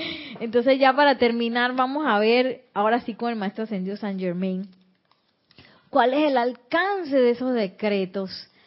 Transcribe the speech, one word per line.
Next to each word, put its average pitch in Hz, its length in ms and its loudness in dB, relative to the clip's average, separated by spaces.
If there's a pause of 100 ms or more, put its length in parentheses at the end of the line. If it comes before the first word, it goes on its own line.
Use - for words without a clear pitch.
(400)
Entonces 240 380 2
ya 262 160 6
para 277 240 4
terminar, 240 560 0
vamos 262 320 -2
a 214 120 2
ver, 240 460 2 (100)
ahora 220 260 2
sí 233 140 -8
con 233 160 -6
el 233 60 -4
Maestro 208 280 -6
Ascendido 196 320 -6
Saint 196 240 -8
Germain, 185 480 -4 (1200)
cuál 254 240 4
es 294 160 2
el 262 60 0
alcance 320 800 -2
de 247 140 4
esos 247 240 -2
decretos 196 760 -4 (360)